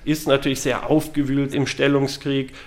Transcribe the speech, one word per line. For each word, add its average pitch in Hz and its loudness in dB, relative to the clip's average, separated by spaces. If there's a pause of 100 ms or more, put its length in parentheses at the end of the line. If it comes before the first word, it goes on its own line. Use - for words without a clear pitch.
ist 151 -2
natürlich 139 2
sehr 120 -2
aufgewühlt 139 0
im 135 0
Stellungskrieg. 139 0 (120)